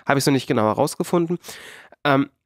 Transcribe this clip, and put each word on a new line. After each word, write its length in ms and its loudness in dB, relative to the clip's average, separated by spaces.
hab 140 2
ich's 80 0
noch 60 4
nicht 160 0
genau 140 0
herausgefunden. 760 0
Ähm, 260 2